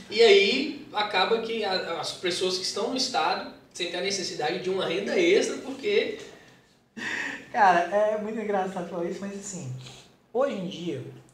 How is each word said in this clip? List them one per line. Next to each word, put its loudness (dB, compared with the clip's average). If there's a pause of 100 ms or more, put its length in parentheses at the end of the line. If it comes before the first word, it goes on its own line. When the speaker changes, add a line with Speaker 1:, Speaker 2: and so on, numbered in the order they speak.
(100)
Speaker 1:
E 4
aí, 6
acaba 2
que -4
a, -2
as -6
pessoas -2
que -8
estão -2
no -2
Estado 0 (200)
sentem -6
a -4
necessidade -2
de -6
uma -2
renda -2
extra, 4
porque -2 (1300)
Speaker 2:
Cara, 6 (140)
é 2
muito -6
engraçado -2
falar -6
isso, -4
mas -8
assim, -10 (600)
hoje 0
em -6
dia, -6 (300)